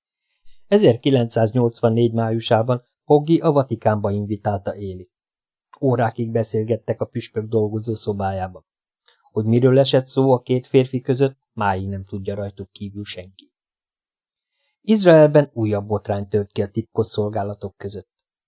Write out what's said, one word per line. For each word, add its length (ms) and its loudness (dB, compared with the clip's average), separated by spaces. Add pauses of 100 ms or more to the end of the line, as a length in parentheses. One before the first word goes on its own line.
(680)
Ezerkilencszáznyolcvannégy 1500 2
májusában 680 -2 (220)
Poggi 340 2
a 120 0
Vatikánba 600 -2
invitálta 640 -6
Élit. 360 -14 (680)
Órákig 500 -2
beszélgettek 720 -2
a 40 -6
püspök 400 -8
dolgozó 500 -2
szobájában. 720 -6 (640)
Hogy 140 -4
miről 340 4
esett 260 2
szó 260 2
a 100 2
két 260 -4
férfi 340 2
között, 520 -2
máig 340 -2
nem 180 -8
tudja 300 -10
rajtuk 360 -12
kívül 340 -12
senki. 480 -16 (1400)
Izraelben 640 6
újabb 320 -2
botrány 420 -4
tört 240 -2
ki 100 -6
a 60 -4
titkos 400 -6
szolgálatok 680 -6
között. 320 -14 (380)